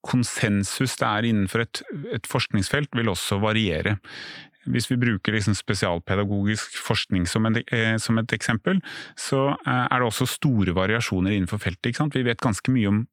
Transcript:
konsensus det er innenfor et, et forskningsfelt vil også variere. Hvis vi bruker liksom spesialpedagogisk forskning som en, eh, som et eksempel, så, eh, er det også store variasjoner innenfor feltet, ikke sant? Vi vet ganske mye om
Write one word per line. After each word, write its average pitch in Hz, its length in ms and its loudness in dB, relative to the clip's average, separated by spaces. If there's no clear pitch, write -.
konsensus 107 920 0
det 117 80 2
er 107 180 0
innenfor 110 400 2
et, - 160 -10
et - 160 -8
forskningsfelt 127 640 0
vil 113 140 0
også 98 320 0
variere. 107 540 2
Hvis 120 180 0
vi 127 140 2
bruker 107 320 2
liksom 104 240 2
spesialpedagogisk 101 1300 -2
forskning 92 420 0
som 110 220 2
en, 113 160 0
eh, 113 340 0
som 113 220 0
et 113 160 -2
eksempel, 175 420 0
så, 139 400 0
eh, 127 320 0
er 127 80 4
det 123 100 2
også 123 300 0
store 104 400 2
variasjoner 98 560 2
innenfor 101 260 0
feltet, 98 300 -4
ikke 151 160 -2
sant? 143 100 -2
Vi 131 80 2
vet 117 160 0
ganske 123 320 0
mye 113 220 4
om 110 180 0